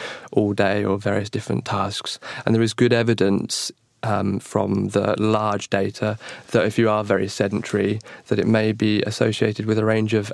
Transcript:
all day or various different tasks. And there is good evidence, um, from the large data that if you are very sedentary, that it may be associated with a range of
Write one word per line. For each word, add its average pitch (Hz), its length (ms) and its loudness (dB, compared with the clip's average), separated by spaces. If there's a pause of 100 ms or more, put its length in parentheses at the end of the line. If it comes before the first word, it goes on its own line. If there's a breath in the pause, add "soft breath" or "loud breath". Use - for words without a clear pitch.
(320 loud breath)
all 104 200 2
day 101 320 2
or 101 140 0
various 101 320 -2
different - 340 -4
tasks. - 540 -4 (260 loud breath)
And 113 120 4
there 113 60 4
is 113 120 0
good 120 180 4
evidence, 113 800 2 (320)
um, 98 380 -2
from 101 480 0
the 101 300 0
large 107 500 0
data 107 500 -2 (340 loud breath)
that 90 120 4
if 107 140 0
you 113 100 4
are 107 160 0
very 101 240 0
sedentary, 101 720 -2 (280 loud breath)
that 107 100 0
it 101 80 2
may 110 260 4
be 107 300 0
associated 110 640 0
with 110 120 2
a 110 60 0
range 110 300 2
of 107 200 0